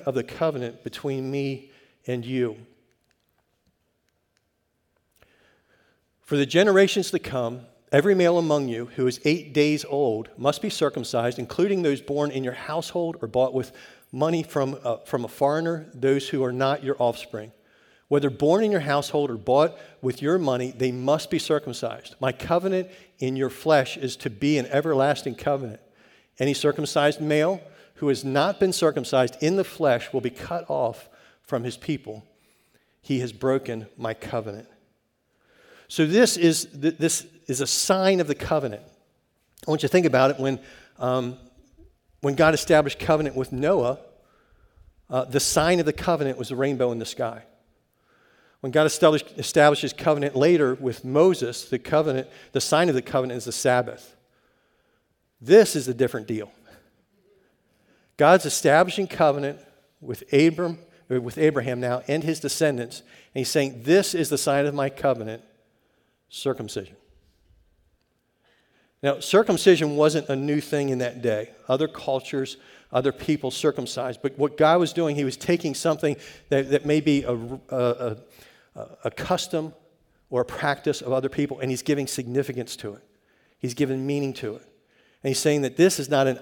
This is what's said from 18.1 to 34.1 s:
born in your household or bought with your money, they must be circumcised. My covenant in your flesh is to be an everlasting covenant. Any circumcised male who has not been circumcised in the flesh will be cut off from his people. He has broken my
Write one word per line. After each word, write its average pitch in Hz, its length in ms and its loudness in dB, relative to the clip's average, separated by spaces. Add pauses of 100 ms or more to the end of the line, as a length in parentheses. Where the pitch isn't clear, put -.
born 170 340 2
in 208 80 2
your 185 80 2
household 143 500 -2
or 113 60 -6
bought 131 420 2 (240)
with 127 180 -4
your 156 160 0
money, 127 360 -2
they 127 180 -2
must 135 400 -2
be 170 80 0
circumcised. 123 800 -6
My 131 140 -2
covenant 185 580 -2 (300)
in 131 160 -4
your 131 140 -2
flesh 147 460 2
is 135 200 -6
to - 140 -8
be 143 280 0
an 127 80 -2
everlasting 143 680 0
covenant. 135 440 -4 (580)
Any 139 140 0
circumcised 147 680 0
male 156 400 0 (340)
who 151 140 -2
has 196 160 0
not 143 340 0
been 185 140 2
circumcised 131 680 0
in 160 140 2
the 196 100 0
flesh 131 480 0
will 131 80 0
be 117 100 -4
cut 170 380 -10
off 131 400 -4 (340)
from 120 200 -4
his 123 140 -8
people. 110 480 -8 (760)
He 131 200 -2
has 120 120 -6
broken 120 540 -4 (100)
my 113 180 -6